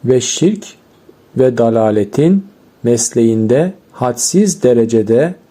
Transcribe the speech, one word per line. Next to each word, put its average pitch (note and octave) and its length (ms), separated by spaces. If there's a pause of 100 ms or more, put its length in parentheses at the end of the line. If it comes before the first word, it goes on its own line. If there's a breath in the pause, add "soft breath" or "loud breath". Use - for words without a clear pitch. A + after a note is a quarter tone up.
ve B2 160
şirk G#3 440 (720)
ve B2+ 200
dalaletin A2+ 880 (380)
mesleğinde A#2+ 880 (180)
hadsiz E3 720
derecede A#2 720 (160)